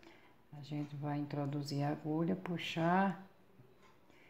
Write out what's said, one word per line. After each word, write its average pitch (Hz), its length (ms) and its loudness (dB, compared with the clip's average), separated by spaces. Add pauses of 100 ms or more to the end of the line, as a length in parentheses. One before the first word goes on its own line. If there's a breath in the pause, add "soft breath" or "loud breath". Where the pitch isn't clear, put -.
(580 soft breath)
a - 20 -12
gente 147 360 -4
vai 143 220 -2
introduzir 143 640 0
a 143 100 2
agulha, 160 440 0
puxar 175 920 2 (1040 soft breath)